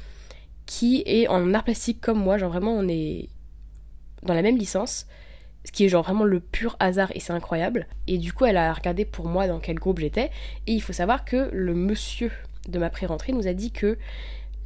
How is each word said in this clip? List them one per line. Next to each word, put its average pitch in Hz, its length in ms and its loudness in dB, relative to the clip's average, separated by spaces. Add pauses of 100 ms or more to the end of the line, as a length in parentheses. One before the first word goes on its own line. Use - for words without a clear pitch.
(640)
qui - 400 2
est 233 220 6
en 180 260 4
art 220 100 2
plastique 226 380 -2
comme 226 180 2
moi. 196 180 4
Genre, 190 120 0
vraiment, 185 240 0
on 202 140 0
est 160 420 -2 (960)
dans 180 100 2
la 165 80 4
même 226 160 6
licence. 202 500 -2 (580)
Ce - 60 -12
qui - 140 4
est, 190 40 8
genre, 175 140 6
vraiment 208 220 2
le 185 160 4
pur - 380 -2
hasard. 185 360 2
Et 175 60 -6
c'est - 120 -4
incroyable. 175 540 -2 (200)
Et 180 100 0
du 170 160 -4
coup, 262 120 4
elle 208 120 6
a 160 160 4
regardé 175 320 -2
pour 170 220 -6
moi 185 200 2
dans 170 120 -2
quel 165 160 -2
groupe 185 240 0
j'étais. 185 300 0 (380)
Et 220 60 2
il 220 80 2
faut - 120 -6
savoir 202 300 2
que 262 300 0
le 185 200 0
monsieur 208 580 0 (360)
de 175 120 -2
ma 170 100 2
pré-rentrée 165 420 -4
nous 233 160 0
a 180 60 2
dit 208 180 -4
que 208 260 2 (680)